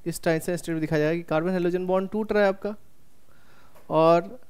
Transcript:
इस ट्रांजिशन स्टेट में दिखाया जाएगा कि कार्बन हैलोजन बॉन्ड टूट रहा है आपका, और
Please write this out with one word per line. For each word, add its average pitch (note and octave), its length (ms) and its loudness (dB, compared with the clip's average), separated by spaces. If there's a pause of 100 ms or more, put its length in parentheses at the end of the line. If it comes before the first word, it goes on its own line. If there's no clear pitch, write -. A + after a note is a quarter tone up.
इस E3 160 -6
ट्रांजिशन E3+ 340 0
स्टेट E3+ 160 -4
में D#3+ 80 0
दिखाया D#3 220 2
जाएगा D#3+ 140 2
कि E3+ 60 -4
कार्बन D#3+ 280 0
हैलोजन F3+ 360 0
बॉन्ड F#3+ 240 0
टूट G#3+ 220 -2
रहा G#3 100 4
है G3 60 6
आपका, G3+ 260 -2 (1160)
और E3+ 600 6